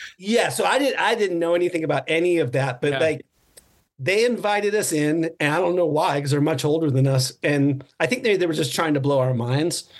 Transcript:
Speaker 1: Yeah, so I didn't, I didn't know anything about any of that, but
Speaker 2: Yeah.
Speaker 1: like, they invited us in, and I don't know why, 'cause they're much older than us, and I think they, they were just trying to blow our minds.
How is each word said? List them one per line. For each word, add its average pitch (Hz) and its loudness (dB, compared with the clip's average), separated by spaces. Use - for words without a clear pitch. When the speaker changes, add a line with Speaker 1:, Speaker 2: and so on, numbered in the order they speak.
Speaker 1:
Yeah, 202 0
so 208 -2
I 226 2
didn't, 269 0
I 214 0
didn't 190 0
know 170 0
anything 175 0
about 139 -2
any 170 2
of 135 -2
that, 131 -2
but 147 0
Speaker 2:
Yeah. 135 -4
Speaker 1:
like, 156 0
they 196 2
invited 208 0
us 208 -2
in, 160 0
and 147 2
I 165 0
don't 180 0
know 180 2
why, 151 0
'cause 143 -2
they're 143 2
much 151 0
older 156 0
than 131 2
us, 131 0
and 143 0
I 160 0
think - -2
they, 214 2
they 180 0
were 160 -2
just 151 -2
trying 160 0
to 139 0
blow 139 2
our 127 2
minds. 131 -2